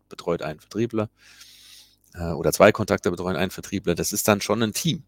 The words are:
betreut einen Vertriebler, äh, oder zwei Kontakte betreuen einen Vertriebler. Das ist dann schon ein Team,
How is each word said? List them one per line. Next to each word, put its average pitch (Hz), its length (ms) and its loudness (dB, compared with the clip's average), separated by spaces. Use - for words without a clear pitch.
betreut - 340 -4
einen 78 160 -8
Vertriebler, 110 500 -2
äh, 85 180 -4
oder 78 200 0
zwei 98 200 8
Kontakte 101 400 0
betreuen 90 240 -4
einen 92 160 -2
Vertriebler. 87 440 -4
Das 82 180 -4
ist - 140 -4
dann 101 140 6
schon 107 220 0
ein 107 100 0
Team, 143 340 -2